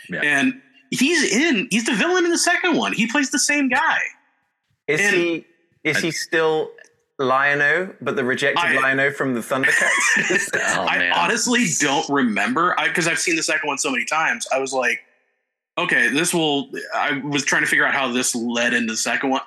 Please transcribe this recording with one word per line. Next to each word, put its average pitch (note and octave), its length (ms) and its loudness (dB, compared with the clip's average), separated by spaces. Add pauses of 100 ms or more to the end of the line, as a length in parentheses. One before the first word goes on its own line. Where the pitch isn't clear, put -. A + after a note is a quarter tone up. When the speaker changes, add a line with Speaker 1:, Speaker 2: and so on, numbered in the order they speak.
Speaker 1:
yeah. F3+ 120 -6 (180)
Speaker 2:
And C3 200 0 (300)
he's D4 340 2 (120)
in, B3 340 0
he's A3+ 160 0
the D4+ 80 -2
villain E4+ 320 2
in E4+ 60 2
the D#4 60 0
second F4 400 2
one. G#2 160 -2
He A3+ 120 0
plays C4+ 240 0
the C#4+ 100 -2
same C#4+ 300 0
guy. C#4+ 300 2 (880)
Speaker 3:
Is D#3 140 0
Speaker 2:
And G3+ 140 2
Speaker 3:
he, E3+ 300 0 (380)
is D3+ 140 0
Speaker 1:
I - 40 0
Speaker 3:
he E3 100 0
still D#3 600 0 (480)
Lion-O, C#3+ 840 2
but C3 140 -2
the C3+ 80 0
rejected C3 400 0
Speaker 2:
I E3 100 0
Speaker 3:
Lion-O C3+ 380 2
from C#3 240 -2
the A2+ 60 -2
Thundercats? - 1160 0
Speaker 1:
<laughs> - 200 -2
Oh, F#3 100 -2
Speaker 2:
I D#3+ 120 0
Speaker 1:
man. F3 140 0
Speaker 2:
honestly A3 520 2 (140)
don't D3 300 0
remember, B2+ 720 0
I, D#3 100 0
'cause E3 180 -2
I've D#3+ 120 0
seen E3+ 160 -2
the D#3 80 -2
second D#3 240 -2
one C3+ 100 -2
so C#3+ 140 -2
many A#2+ 140 -4
times. D3+ 480 -2
I C3 60 2
was C3+ 140 -4
like, A#2+ 260 -2 (800)
"Okay, D#3 320 2
this D#3 240 0
will," D3 360 0 (260)
I C#3 280 -2
was C#3+ 220 -2
trying E3 160 2
to D3+ 60 0
figure D3 180 2
out B2+ 80 0
how C3+ 180 0
this B2 240 -2
led A#2+ 380 -2
into A2+ 200 0
the A2 40 -6
second B2 320 -2
one. C3+ 180 0